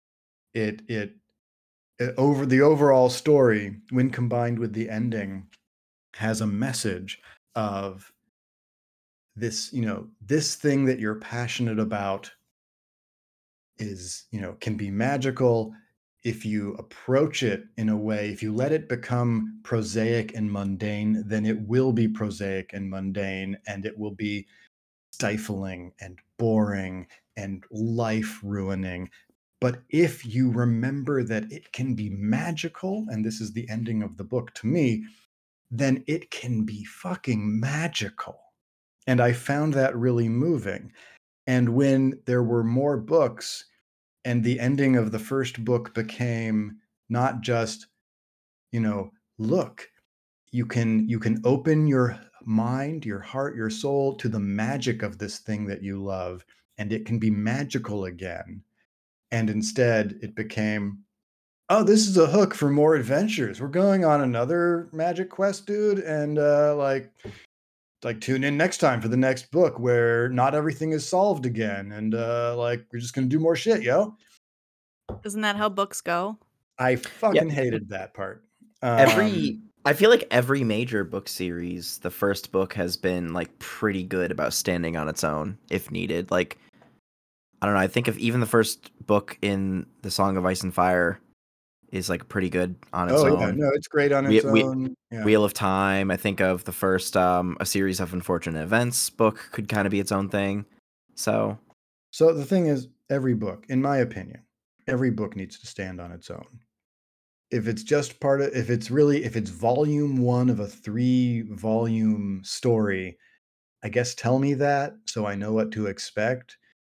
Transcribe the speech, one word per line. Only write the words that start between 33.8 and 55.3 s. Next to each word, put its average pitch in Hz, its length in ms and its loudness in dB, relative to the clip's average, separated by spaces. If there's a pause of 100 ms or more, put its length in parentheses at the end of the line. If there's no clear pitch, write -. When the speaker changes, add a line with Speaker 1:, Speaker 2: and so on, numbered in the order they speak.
Speaker 1:
of 87 140 -10
the 95 80 -10
book 120 300 -4
to - 120 -6
me, 139 380 2 (680)
then 131 340 0
it - 260 -6
can 113 340 -4
be 104 180 -8
fucking 113 800 -4
magical. 139 800 -4 (680)
And 123 140 6
I 120 100 6
found 143 440 0
that 135 200 2
really 120 320 2
moving. 113 640 0 (560)
And 123 280 4
when 135 500 4
there 123 180 2
were 117 220 2
more 135 320 2
books, 123 640 0 (640)
and 120 180 2
the 120 160 0
ending 135 380 4
of 110 160 0
the 110 40 -4
first 123 460 -4
book 117 300 0
became 110 840 -4 (300)
not 123 320 0
just, 117 480 -4 (840)
you 117 80 0
know, 104 300 -2 (260)
"Look, 123 520 -2 (640)
you 123 140 0
can, 110 420 2
you 117 120 0
can 110 260 0
open 151 420 4
your 127 320 2 (260)
mind, 131 600 -2
your 98 160 -6
heart, 139 340 -6
your 110 140 -2
soul 139 480 0
to 123 100 -4
the 110 120 -2
magic 113 640 -2
of 90 160 -8
this 101 200 -8